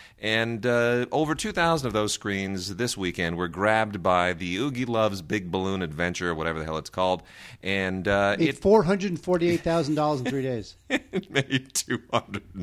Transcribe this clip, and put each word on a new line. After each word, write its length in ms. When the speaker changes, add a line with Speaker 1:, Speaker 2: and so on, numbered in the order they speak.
Speaker 1:
And, 460
uh, 460
over 220
two 180
thousand 340
of 80
those 180
screens 640
this 200
weekend 400
were 120
grabbed 540
by 320
the 240
Oogie 260
Love's 380
Big 280
Balloon 320
Adventure, 520
whatever 240
the 80
hell 120
it's 120
called. 320
And, 440
uh, 320
Speaker 2:
Made 120
Speaker 1:
it 80
Speaker 2:
four 260
hundred 280
and 80
forty-eight 420
thousand 320
dollars 260
in 60
three 160
days. 340
Speaker 1:
<laughs> 40
It 160
made 440
two 280
hundred, 300